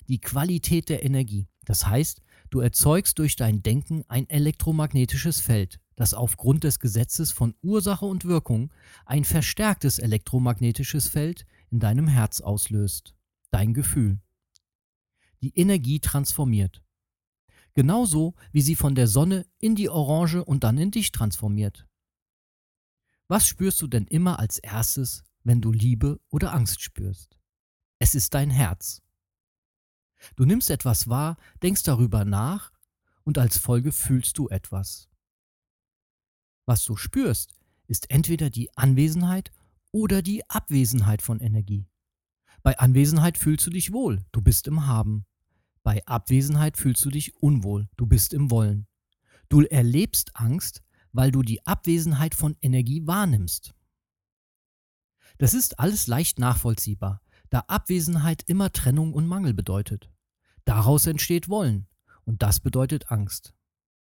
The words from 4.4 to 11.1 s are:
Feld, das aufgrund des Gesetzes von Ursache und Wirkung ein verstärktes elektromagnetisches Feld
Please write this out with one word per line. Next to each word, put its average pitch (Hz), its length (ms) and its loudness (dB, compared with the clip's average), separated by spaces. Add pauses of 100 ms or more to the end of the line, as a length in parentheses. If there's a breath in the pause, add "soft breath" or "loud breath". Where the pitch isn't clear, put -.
Feld, 104 400 -2 (160)
das 113 200 -2
aufgrund 127 480 0
des 147 160 0
Gesetzes 120 520 -2
von 117 300 -2
Ursache 202 460 -2
und 190 180 -6
Wirkung 151 480 -2 (320 loud breath)
ein 143 200 0
verstärktes - 760 0
elektromagnetisches 120 1080 -2
Feld 160 380 -4 (240 soft breath)